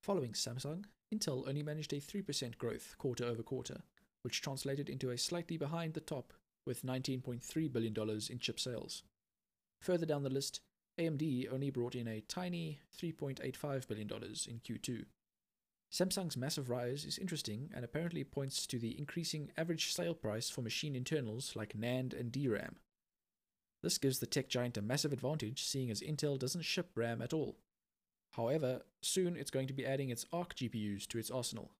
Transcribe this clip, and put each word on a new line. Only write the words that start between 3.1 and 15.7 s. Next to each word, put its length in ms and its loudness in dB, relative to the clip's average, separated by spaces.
over 160 0
quarter, 400 -4
which 200 -2
translated 480 -2
into 200 0
a 80 0
slightly 400 0
behind 380 0
the 40 0
top 340 -4
with 160 -2
nineteen 360 2
point 220 -4
three 260 2
billion 260 2
dollars 360 2
in 80 -4
chip 220 -2
sales. 420 -4
Further 240 4
down 160 4
the 80 2
list, 320 0
A 80 4
M 100 2
D 300 2
only 240 0
brought 240 0
in 120 -2
a 140 -2
tiny 580 -4
three 200 -2
point 300 -2
eight 160 -2
five 300 0
billion 200 -2
dollars 380 -4
in 140 -8
Q 180 -4
two. 280 -4